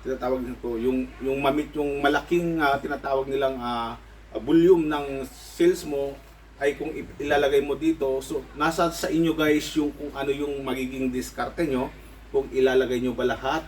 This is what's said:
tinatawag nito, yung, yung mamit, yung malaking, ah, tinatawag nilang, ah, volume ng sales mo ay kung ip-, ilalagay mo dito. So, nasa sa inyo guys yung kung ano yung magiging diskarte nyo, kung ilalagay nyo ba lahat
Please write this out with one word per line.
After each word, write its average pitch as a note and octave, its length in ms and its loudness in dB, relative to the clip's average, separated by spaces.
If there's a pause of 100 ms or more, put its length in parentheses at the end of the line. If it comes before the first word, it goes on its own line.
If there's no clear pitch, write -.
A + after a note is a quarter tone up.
tinatawag B2+ 400 -2
nito, A#2+ 320 -6
yung, B2+ 320 0 (160)
yung C3+ 160 0
mamit, C#3+ 320 0
yung C#3+ 320 -4
malaking, E3 560 2
ah, D3 160 4
tinatawag C3+ 560 -2
nilang, C3+ 320 0
ah, A#2 320 -4 (480)
volume E3 480 6
ng C#3 400 -4
sales E3+ 560 0
mo C#3 320 -4 (400)
ay C#3+ 160 2
kung D#3 160 -6
ip-, D3 240 -10
ilalagay C#3+ 480 2
mo C#3+ 160 -2
dito. C#3 400 0
So, C3+ 240 -6 (160)
nasa E3 320 2
sa - 160 -6
inyo E3 320 2
guys D3+ 400 2
yung D3 160 -2
kung D3 160 -10
ano C#3 240 -2
yung C#3+ 240 -4
magiging C3 560 -4
diskarte B2+ 480 -4
nyo, B2+ 240 0 (480)
kung C3+ 160 0
ilalagay C3 480 4
nyo B2 160 -2
ba B2 80 -2
lahat C3 440 0